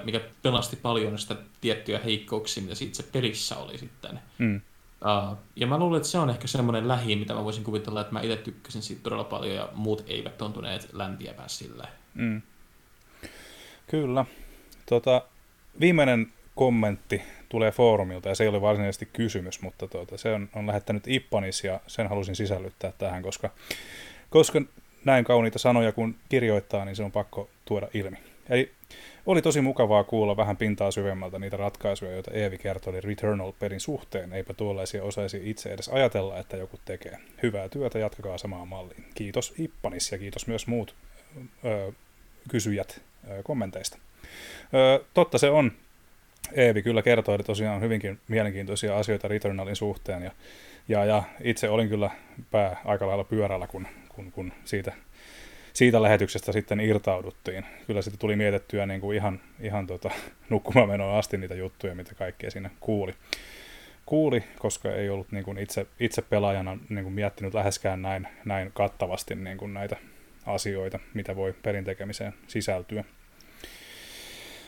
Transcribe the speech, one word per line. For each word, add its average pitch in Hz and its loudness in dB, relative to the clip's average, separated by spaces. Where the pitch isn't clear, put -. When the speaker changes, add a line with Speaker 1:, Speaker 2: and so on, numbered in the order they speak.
Speaker 1:
mikä 113 -2
pelasti 123 0
paljon 110 0
sitä - -6
tiettyjä 107 -2
heikkouksia, 107 -4
mitä 95 -8
siitä - -8
se - -8
pelissä - -2
oli - -12
sitten. - -14
Speaker 2:
Mm. 107 2
Speaker 1:
Ää, 101 0
ja 113 0
mä 143 2
luulen, 170 2
että 147 0
se 180 0
on 147 4
ehkä - -4
semmonen 117 0
lähi, 117 2
mitä 107 -4
mä 110 -4
voisin 107 -4
kuvitella, 107 -4
että 104 -6
mä 110 -4
itse 113 -2
tykkäsin - -12
siitä - -12
todella 107 -4
paljon 101 -6
ja 101 -6
muut 107 -2
eivät - -8
tuntuneet 107 -8
lämpiävän 98 -10
sille. 60 -12
Speaker 2:
Mm. 113 -4
Kyllä. 135 2
Tota, 127 4
viimeinen 143 6
kommentti 110 2
tulee 110 4
foorumilta, 98 4
ja 98 0
se 110 4
ei 110 6
ole 104 2
varsinaisesti 104 2
kysymys, 101 -4
mutta 95 -10
tuota, - -10
se 113 0
on, 101 -4
on 104 -4
lähettänyt 104 0
Ippanis, 107 0
ja 95 -2
sen 107 -4
halusin 98 -2
sisällyttää 95 -4
tähän, 92 -4
koska, 98 -6
koska 156 8
näin 131 8
kauniita 117 6
sanoja 117 6
kun 113 -2
kirjoittaa, 107 2
niin 98 -8
se 107 -4
on 98 -4
pakko 104 -4
tuoda 104 -2
ilmi. 98 -4
Eli: 127 2
"Oli 180 6
tosi 147 4
mukavaa 110 6
kuulla 104 2
vähän 104 2
pintaa 104 0
syvemmältä 95 -4
niitä 98 -6
ratkaisuja, 98 -2
joita 92 -8
Eevi 101 -2
kertoi 95 -6
Returnal-pelin 101 -2
suhteen. 95 -6
Eipä 95 -6
tuollaisia 98 -4
osaisi 101 -4
itse 104 -8
edes - -8
ajatella, 107 2
että 92 -10
joku 92 -10
tekee. 92 -12
Hyvää 101 -2
työtä, 123 -4
jatkakaa 101 -4
samaan 90 -10
malliin." 92 -14
Kiitos 107 -6
Ippanis, 104 -6
ja 98 -6
kiitos 101 -10
myös 113 -4
muut, 117 -2
ö, 101 -2
kysyjät, 101 -2
ö, 98 -10
kommenteista. 107 -6
Ö, 131 8
totta 160 6
se 143 6
on. 143 6
Eevi 117 6
kyllä 113 2
kertoi 110 4
tosiaan 104 -2
hyvinkin 107 -2
mielenkiintoisia 101 0
asioita 104 0
Returnalin 101 -2
suhteen, 98 -4
ja, 90 -8
ja, 104 4
ja 107 6
itse 117 0
olin 110 4
kyllä 104 0
pää 98 2
aika 101 0
lailla 98 0
pyörällä, 98 0
kun, 95 -10
kun, 92 -14
kun 90 -8
siitä, 98 -4
siitä 113 8
lähetyksestä 104 4
sitten 104 0
irtauduttiin. 95 0
Kyllä 101 -2
siitä 104 -8
tuli 104 2
mietittyä 101 0
niin 95 -4
kuin 101 -2
ihan, 98 -2
ihan 101 -4
tota, 90 -6
nukkumaan 107 6
menoon 101 2
asti - -2
niitä 92 -8
juttuja, 92 -6
mitä 90 -12
kaikkea 95 -8
siinä 98 -10
kuuli. 101 -2
Kuuli, 151 4
koska 104 -2
ei 101 -2
ollut 98 -6
niin 101 -6
kuin 98 -8
itse, 98 -4
itse 117 0
pelaajana 98 0
niin 101 -4
kuin 95 -6
miettinyt 101 -4
läheskään 98 0
näin, 95 -4
näin 98 -4
kattavasti 95 -2
niin 95 -10
kuin 101 -10
näitä 101 -6
asioita, 95 -2
mitä 98 -4
voi 95 -2
pelin 101 -2
tekemiseen 101 -6
sisältyä. 104 -4